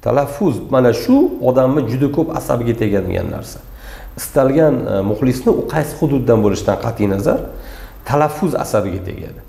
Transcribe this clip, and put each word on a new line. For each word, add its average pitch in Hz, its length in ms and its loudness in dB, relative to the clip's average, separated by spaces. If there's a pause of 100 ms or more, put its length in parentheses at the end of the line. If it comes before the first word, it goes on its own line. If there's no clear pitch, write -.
Talaffuz 135 540 0 (140)
mana 127 220 4
shu 247 240 2 (260)
odamni 127 380 2 (100)
juda 131 220 0
ko'p 160 240 0
asabiga 120 400 -2
tegadigan 92 540 -2
narsa. - 280 -10 (580)
Istalgan, 139 580 2
e, 104 260 -2
muxlisni 123 520 0
u - 160 0
qaysi 147 280 -2
hududdan 123 460 2
bo'lishidan 101 400 2
qat'iy 113 280 -2
nazar, 98 300 0 (640)
talaffuz 147 500 0
asabiga 95 500 -2
tegadi. - 440 -12